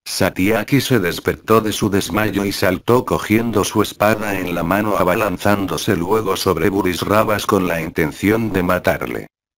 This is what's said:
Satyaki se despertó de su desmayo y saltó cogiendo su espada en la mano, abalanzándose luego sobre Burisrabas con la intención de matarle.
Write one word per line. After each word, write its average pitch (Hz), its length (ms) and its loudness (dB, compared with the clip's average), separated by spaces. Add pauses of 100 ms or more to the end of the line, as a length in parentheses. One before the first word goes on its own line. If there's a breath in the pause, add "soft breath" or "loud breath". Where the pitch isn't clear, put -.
Satyaki 104 760 0
se 123 180 2
despertó 92 640 0
de 110 100 -2
su 110 180 -2
desmayo 98 560 0
y 101 60 -2
saltó 101 540 2
cogiendo 104 580 0
su 107 180 0
espada 104 560 0
en 90 160 -4
la 85 120 -4
mano, 101 320 0
abalanzándose 95 1000 0
luego 95 420 -2
sobre 87 320 0
Burisrabas 101 800 0
con 95 220 2
la 85 120 -2
intención 95 720 0
de 92 120 0
matarle. 71 640 -2 (300)